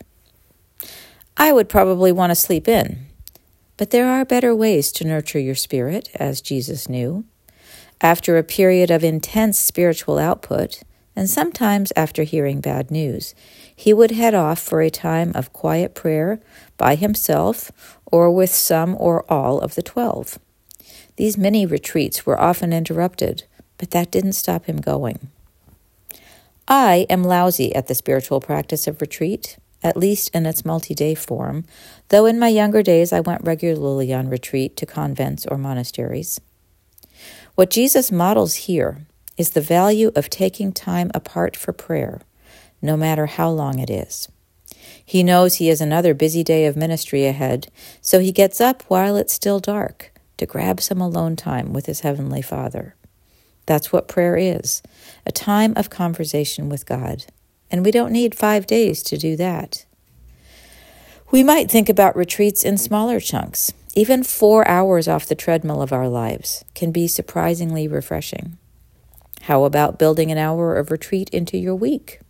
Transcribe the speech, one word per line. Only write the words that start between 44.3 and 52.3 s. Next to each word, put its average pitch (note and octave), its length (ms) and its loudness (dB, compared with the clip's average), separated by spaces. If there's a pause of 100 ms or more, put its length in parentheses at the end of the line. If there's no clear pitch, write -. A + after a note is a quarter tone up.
He F#3 200 2
knows F3+ 320 6
he E3 100 0
has D#3+ 140 4
another D#3 340 2
busy D#3 300 0
day D#3+ 200 2
of D3 120 0
ministry D#3 500 -2
ahead, C3+ 400 -2 (340)
so F#3 200 4
he F#3 100 2
gets G3 300 2
up B3+ 260 2
while G3 300 2
it's - 180 -2
still G3+ 240 0
dark - 540 -6 (240)
to - 100 -6
grab F#3 340 -4
some F#3 200 -4
alone E3 340 -2
time C#3 380 -6
with C3+ 140 -6
his D3+ 140 -8
heavenly C#3 400 -4